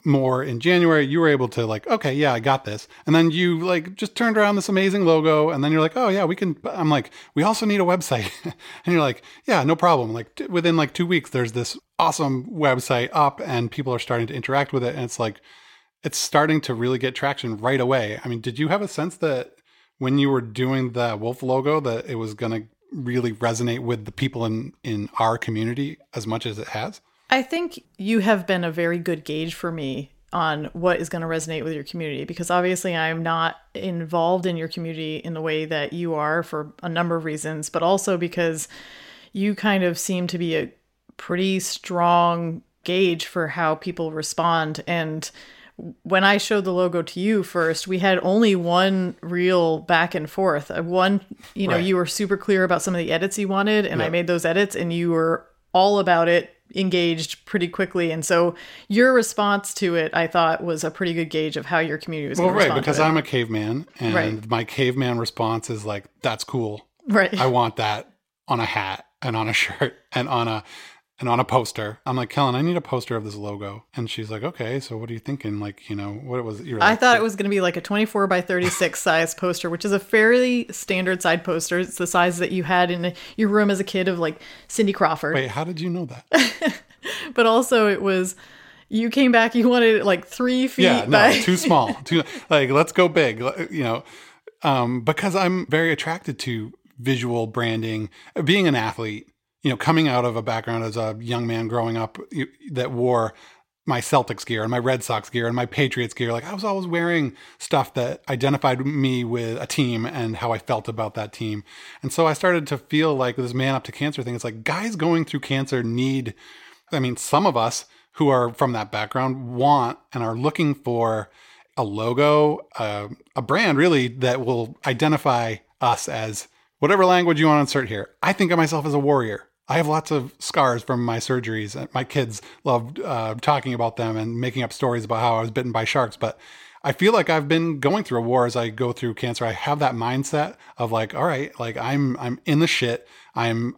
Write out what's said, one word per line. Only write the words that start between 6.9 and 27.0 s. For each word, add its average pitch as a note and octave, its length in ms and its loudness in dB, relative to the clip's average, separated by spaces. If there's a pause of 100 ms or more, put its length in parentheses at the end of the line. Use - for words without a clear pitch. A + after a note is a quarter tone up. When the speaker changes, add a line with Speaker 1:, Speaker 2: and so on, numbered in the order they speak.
Speaker 1:
like, C#3 200 2 (240)
"We D3 80 2
also A3 220 2
need G3+ 160 2
a F3+ 40 2
website." C#3 460 0 (140)
<laughs> - 0 - (400)
And F3 80 2
you're E3+ 80 4
like, C3 220 0 (240)
"Yeah, F3+ 180 4
no D#3 100 4
problem." C#3 380 4
Like, A#2 220 -8
t-, - 140 -6
within, E3+ 280 2
like, D3 160 2
two F3 140 -2
weeks, E3+ 240 0
there's A#2+ 220 -2
this A#2+ 260 -4 (200)
awesome D3 520 0
website C3 640 0
up D3 280 2
and B2 280 -2
people C3 240 -4
are A#2 40 -2
starting A#2 280 -2
to D3 80 -8
interact C3+ 360 -2
with B2+ 140 -2
it. B2 100 -2
And C3 100 -6
it's - 140 -8
like, A2 220 -4 (640)
it's - 140 -6
starting D#3 440 4
to B2+ 120 -4
really A#2+ 240 0
get C3 160 -2
traction B2+ 420 -4
right B2+ 240 2
away. B2 420 0
I B2 60 -8
mean, A#2 140 -4
did A#2+ 160 -6
you D3+ 100 0
have G3+ 140 0
a F#3+ 60 -4
sense E3 280 -6
that C3+ 360 -2 (440)
when C3 220 2
you C#3 100 4
were B2+ 140 2
doing B2+ 500 -2
the A#2+ 260 -2
wolf A#2 240 -6
logo, C3+ 380 0
that A#2+ 240 -2
it B2 120 -8
was A2 180 -6
gonna A2+ 300 -4 (280)
really B2 400 -2
resonate A#2+ 460 -2
with A#2 260 -4
the G#2 80 -12
people C3 320 -4
in, A2+ 300 -4 (100)
in G#2 240 -4 (100)
our A2+ 200 2
community A#2+ 580 -4 (160)
as A2+ 140 -8
much A2+ 180 -4
as G#2+ 140 -8
it G#2+ 100 -10
has? A#2+ 320 -8 (300)